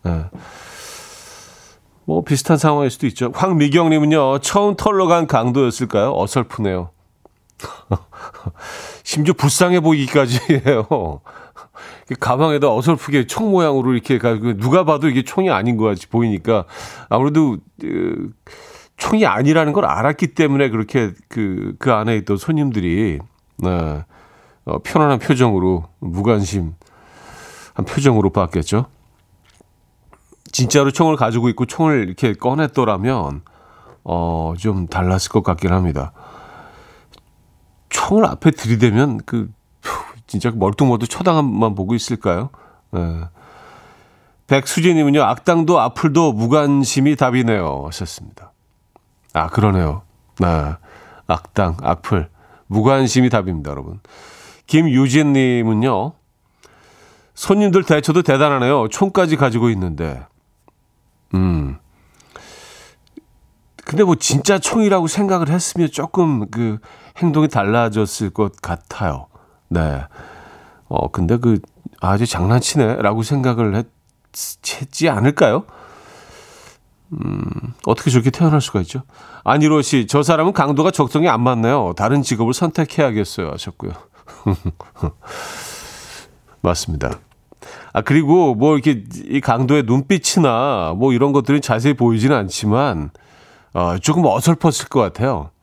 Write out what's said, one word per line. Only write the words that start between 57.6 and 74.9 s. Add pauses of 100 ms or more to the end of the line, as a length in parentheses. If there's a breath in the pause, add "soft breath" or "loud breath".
대처도
대단하네요.
총까지
가지고
있는데." (1120)
음. (2000 loud breath)
근데
뭐,
진짜
총이라고
생각을
했으면
조금
그 (400 loud breath)
행동이
달라졌을
것
같아요. (420 soft breath)
네. (840 loud breath)
어,
근데
그, (400)
"아,
이제
장난치네"라고
생각을
했-, (920)
했지